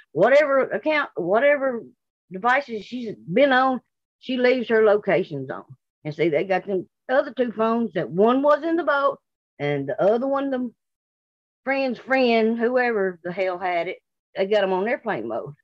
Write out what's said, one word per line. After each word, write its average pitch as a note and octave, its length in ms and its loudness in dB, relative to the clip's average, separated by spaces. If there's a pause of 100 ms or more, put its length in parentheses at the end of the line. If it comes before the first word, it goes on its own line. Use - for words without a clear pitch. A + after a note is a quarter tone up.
(120)
whatever C4+ 500 4
account, C#4+ 540 -2
whatever A#3+ 680 0 (480)
devices A3+ 520 -2
she's A#3 320 -10 (160)
been C4 220 4
on, C4 260 2 (400)
she B3+ 180 -6
leaves B3 320 0
her A3 140 4
locations F#3 680 0
on. F#2+ 160 -12 (380)
And D3+ 100 -8
see, D#3 160 0
they D3+ 140 0
got F#3 220 -2
them F#3+ 240 -6 (180)
other C#4 300 0
two B3 140 -2
phones A3+ 420 -2
that D#3 160 -4
one A3+ 320 2
was D4 220 2
in E4 120 -2
the E4+ 80 0
boat C#4 360 0 (400)
and C#3+ 280 -4
the C#3 140 -4
other A#3 260 2
one, C#4 220 -2
the B3+ 240 -6 (920)
friend's C4+ 360 -2
friend, A#3 580 2
whoever A3+ 680 0
the F3 80 -6
hell F3+ 280 -4
had F3 280 -4
it, - 120 -10 (360)
they F#3+ 120 -2
got G3+ 160 2
'em F#3+ 100 0
on F#3+ 140 0
airplane F#3+ 400 -4
mode. A2+ 260 -8 (100)